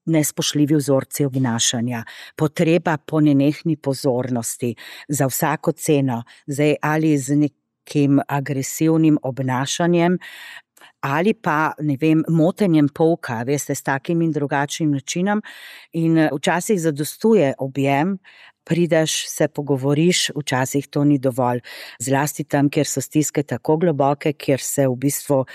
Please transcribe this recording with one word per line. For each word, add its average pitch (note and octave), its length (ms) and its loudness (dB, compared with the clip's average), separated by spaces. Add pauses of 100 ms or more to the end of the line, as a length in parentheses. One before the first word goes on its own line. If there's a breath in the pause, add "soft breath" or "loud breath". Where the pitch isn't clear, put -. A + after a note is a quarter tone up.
nespoštljivi D3+ 680 0
vzorci C#3 500 0
obnašanja, A#2+ 800 -2 (320 loud breath)
potreba D#3+ 600 0
po D#3 240 -2
nenehni D3 560 2
pozornosti B2 960 -4 (320 loud breath)
za C#3 200 0
vsako D#3 440 -2
ceno, C3+ 520 0 (240 soft breath)
zdaj D3 340 0
ali D#3 360 2
z C#3 180 -2
nekim C#3+ 920 0
agresivnim D3+ 960 0
obnašanjem C#3 960 0 (840 loud breath)
ali D#3+ 340 0
pa, D#3 460 0
ne D3 220 -2
vem, D#3+ 280 4
motenjem D#3+ 580 4
pouka, D#3+ 560 0
veste, C#3 320 -2
s - 80 -12
takim E3 380 -2
in E3 100 2
drugačnim C#3+ 600 -2
načinom. F#3 500 -2 (520 loud breath)
In, E3 240 2
eh, D#3 140 4
včasih F3 500 0
zadostuje D#3 760 2
objem, C#3 600 0 (460 loud breath)
prideš, D#3+ 640 0
se - 200 -2
pogovoriš, C#3+ 880 0
včasih C#3 520 -2
to C#3+ 160 -2
ni C#3+ 160 4
dovolj. B2 400 0 (400 loud breath)
Zlasti C#3 440 -2
tam, C#3+ 260 2
kjer C#3+ 180 0
so - 140 -4
stiske D3+ 420 -2
tako D3+ 340 -2
globoke, D3 560 0
kjer C#3 280 -2
se - 260 0
v B2+ 80 0
bistvu C3+ 480 -2 (100)